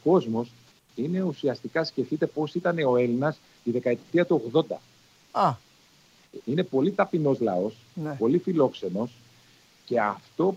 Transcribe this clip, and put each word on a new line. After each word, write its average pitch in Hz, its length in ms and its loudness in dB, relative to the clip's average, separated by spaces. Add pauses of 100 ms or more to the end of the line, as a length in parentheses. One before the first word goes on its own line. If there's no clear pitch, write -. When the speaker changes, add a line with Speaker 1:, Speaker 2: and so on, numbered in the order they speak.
Speaker 1:
κόσμος 120 460 2 (460)
είναι 175 260 -2
ουσιαστικά, 147 600 -4
σκεφτείτε 135 420 -2
πώς 151 280 -4
ήταν 175 240 -2
ο 131 180 2
Έλληνας 123 400 2 (280)
τη 120 60 -2
δεκαετία 123 560 0
του 151 180 2
ογδόντα. 135 360 0 (520)
Speaker 2:
Α. 123 220 2 (880)
Speaker 1:
Είναι 156 180 0
πολύ 151 300 0
ταπεινός 156 480 0
λαός, 101 360 0 (180)
Speaker 2:
Ναι. 151 240 -6
Speaker 1:
πολύ 123 200 2
φιλόξενος, 123 720 -2 (760)
και 120 140 0
αυτό 104 440 -2 (120)